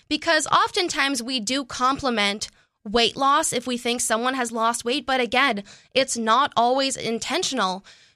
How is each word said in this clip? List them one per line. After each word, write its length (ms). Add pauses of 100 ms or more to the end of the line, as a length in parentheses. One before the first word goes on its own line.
because 380
oftentimes 760
we 160
do 260
compliment 840 (340)
weight 320
loss 380
if 120
we 120
think 240
someone 340
has 160
lost 340
weight, 200
but 140
again, 440 (300)
it's 240
not 380
always 400
intentional. 880 (320)